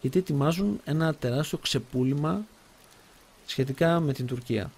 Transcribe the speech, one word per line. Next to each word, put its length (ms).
γιατί 180
ετοιμάζουν 640
ένα 300
τεράστιο 440
ξεπούλημα 880
σχετικά 540
με 140
την 120
Τουρκία 520